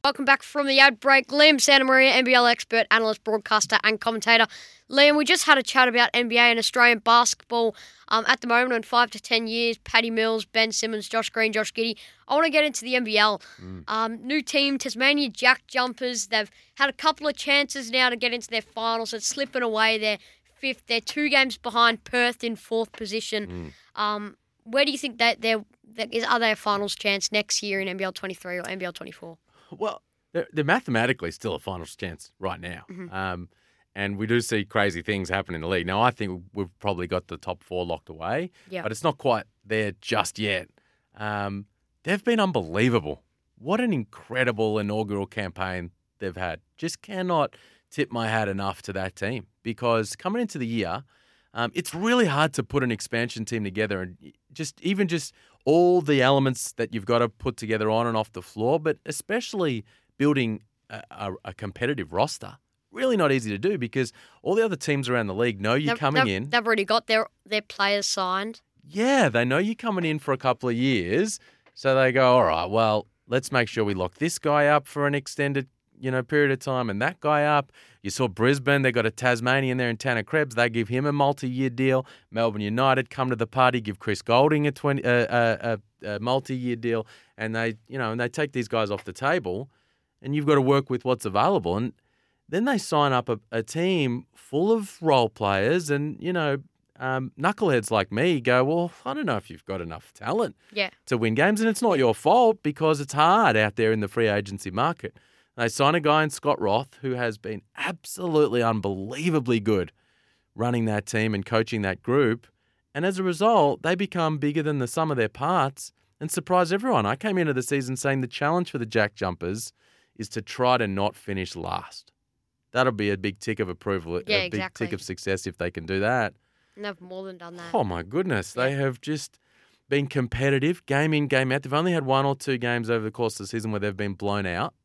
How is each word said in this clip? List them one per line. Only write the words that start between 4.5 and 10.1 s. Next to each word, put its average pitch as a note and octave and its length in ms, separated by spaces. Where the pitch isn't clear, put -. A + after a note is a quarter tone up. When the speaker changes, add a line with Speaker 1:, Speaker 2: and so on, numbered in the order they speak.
Speaker 1:
Liam, C#4+ 260
we D4+ 80
just E4 200
had D4 140
a B3+ 40
chat B3+ 260
about A#3+ 260
N A#3+ 140
B A3+ 80
A A#3+ 60
and A#3 160
Australian A#3+ 420
basketball, A#3 760
um, A3 200
at B3+ 120
the - 60
moment A#3+ 280
in A3+ 80
five A#3+ 280
to G#3 100
ten A3+ 260
years. A#3 320
Paddy A#3 320